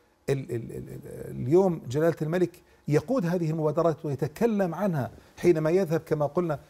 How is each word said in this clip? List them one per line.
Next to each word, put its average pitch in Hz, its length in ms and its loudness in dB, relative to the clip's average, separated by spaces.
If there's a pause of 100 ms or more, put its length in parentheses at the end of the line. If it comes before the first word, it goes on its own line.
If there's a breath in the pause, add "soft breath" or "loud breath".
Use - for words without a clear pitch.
(300 soft breath)
ال-، 135 220 -2
ال-، 123 200 -6
ال-، 127 180 -12
ال-، - 420 -14
اليوم 165 580 4
جلالة 156 320 2
الملك 165 300 0 (360 soft breath)
يقود 175 380 2
هذه 165 260 0
المبادرات 160 540 0
ويتكلم 175 720 0
عنها 160 360 -2 (260 loud breath)
حينما 156 320 2
يذهب، 165 300 2
كما 151 260 -2
قلنا، 156 340 -2 (100 soft breath)